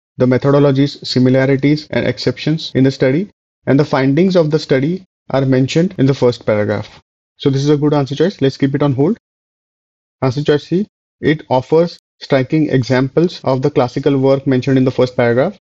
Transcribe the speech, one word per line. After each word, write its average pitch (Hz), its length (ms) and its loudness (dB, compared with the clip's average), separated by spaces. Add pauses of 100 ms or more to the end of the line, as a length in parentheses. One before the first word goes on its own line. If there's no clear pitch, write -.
(160)
the 127 100 0
methodologies, 143 800 2
similarities, 135 880 2
and - 160 -2
exceptions - 680 -4
in 131 100 4
the 135 60 4
study, 143 400 -2 (360)
and 131 120 2
the 147 60 2
findings 147 520 0
of 160 140 2
the 156 80 0
study 151 460 -2 (260)
are 135 140 0
mentioned 135 540 0
in 135 80 2
the 135 80 2
first 123 320 0
paragraph. 104 540 -2 (360)
So - 140 -2
this 135 120 -2
is 147 80 0
a 151 60 4
good 147 180 -2
answer 139 200 -2
choice. 165 260 -2
Let's 135 160 0
keep 143 180 -2
it 143 80 -4
on 143 120 0
hold. 151 220 0 (1040)
Answer 135 200 -2
choice 147 260 -2
C, 185 180 -2 (340)
it 151 300 -2
offers 160 480 0 (220)
striking 147 500 0
examples 135 760 0
of 131 160 0
the 143 100 -2
classical 139 460 -2
work 135 300 0
mentioned 131 320 0
in 131 60 2
the 127 60 0
first 127 260 -2
paragraph. 127 500 0